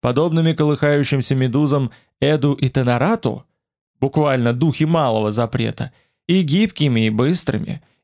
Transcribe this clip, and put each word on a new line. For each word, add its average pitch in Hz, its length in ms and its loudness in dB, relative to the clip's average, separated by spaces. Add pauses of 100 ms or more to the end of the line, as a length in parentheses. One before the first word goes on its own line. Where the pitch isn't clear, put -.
Подобными 160 520 0
колыхающимся 147 800 0
медузам 131 560 0 (300)
Эду 143 320 2
и 135 160 -2
Тенарату, 127 760 -2 (560)
буквально 135 520 0
духи 147 320 0
малого 120 480 0
запрета, 117 600 -4 (340)
и 185 160 2
гибкими, 147 640 0
и 110 40 0
быстрыми, 123 720 -2 (220)